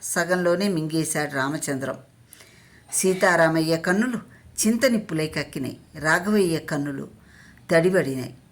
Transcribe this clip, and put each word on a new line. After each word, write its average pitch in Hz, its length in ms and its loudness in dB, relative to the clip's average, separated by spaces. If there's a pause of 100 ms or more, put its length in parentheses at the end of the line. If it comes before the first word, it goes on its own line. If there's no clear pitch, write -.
సగంలోనే 180 640 0
మింగేశాడు 156 680 -2
రామచంద్రం. 135 640 -4 (960)
సీతారామయ్య 165 840 2
కన్నులు 208 400 0 (500)
చింతనిప్పులై 220 600 0
కక్కినాయి. 143 520 -8 (200)
రాఘవయ్య 180 600 2
కన్నులు 143 480 -6 (640)
తడిబడినాయి. 160 680 2 (140)